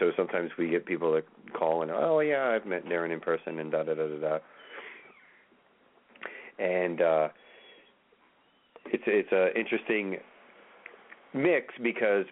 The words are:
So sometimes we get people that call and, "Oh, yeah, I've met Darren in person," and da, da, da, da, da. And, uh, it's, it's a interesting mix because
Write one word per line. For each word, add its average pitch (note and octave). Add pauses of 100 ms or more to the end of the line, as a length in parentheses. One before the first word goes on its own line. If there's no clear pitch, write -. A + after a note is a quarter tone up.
So F2
sometimes F2
we E2
get E2+
people E2
that D#2 (300)
call E2
and, D#2
"Oh, D#3
yeah, C#3+
I've A2
met F2+
Darren E2+
in D#2+
person," D#2+
and D#2
da, D#2
da, D#2+
da, D#2
da, D2+
da. D#2 (2250)
And, F2+
uh, D#2+ (1600)
it's, -
it's G2+
a F#2
interesting G#2+ (1120)
mix C#3
because G#2